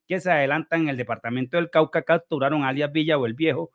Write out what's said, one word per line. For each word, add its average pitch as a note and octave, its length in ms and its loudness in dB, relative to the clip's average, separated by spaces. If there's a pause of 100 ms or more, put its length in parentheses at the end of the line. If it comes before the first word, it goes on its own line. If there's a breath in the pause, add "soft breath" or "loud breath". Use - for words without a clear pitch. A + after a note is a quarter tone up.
que F#3 120 -4
se F3+ 120 -2
adelantan D#3 500 0
en D#3 80 0
el C3+ 80 -4
departamento B2 600 -4
del E3+ 120 0
Cauca, D#3+ 320 2
capturaron D3+ 640 0
alias C#3+ 280 -2
Villa D#3 260 2
o C3 100 0
el A#2 80 -6
Viejo, D#3 400 -2